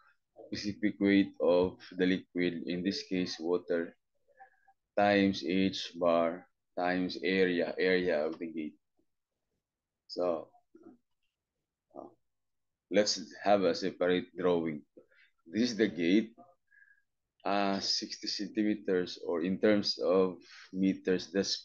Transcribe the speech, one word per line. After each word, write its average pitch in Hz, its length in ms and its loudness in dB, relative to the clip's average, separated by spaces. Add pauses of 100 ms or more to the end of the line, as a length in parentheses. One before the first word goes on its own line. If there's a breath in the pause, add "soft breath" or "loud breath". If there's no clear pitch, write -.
(480 soft breath)
specific 104 520 -4
weight 98 400 4
of 90 380 2 (180)
the 90 120 0
liquid, 90 580 -2
in 87 160 -4
this 98 220 -4
case, 92 360 -4
water, 87 560 -4 (1040 soft breath)
times 101 480 4
H 95 480 -2
bar 85 540 0 (280)
times 90 460 -2
area, 87 560 0
area 90 480 2
of 80 140 -6
the 85 80 -8
gate. 78 260 -8 (1300)
So, 87 400 -4 (1500)
uh, - 160 -16 (800)
let's 98 320 2 (220)
have 98 180 4
a 85 140 4
separate 90 600 0
drawing. 82 460 0 (640 soft breath)
This 110 240 0
is 107 80 -6
the 107 100 2
gate, 90 460 2 (1120 soft breath)
uh, 98 340 0
sixty - 460 -6
centimeters, 104 960 -2
or 85 220 -4
in 92 160 -2
terms 104 420 2
of 90 360 2 (360 loud breath)
meters, 92 580 0
that's 98 320 -2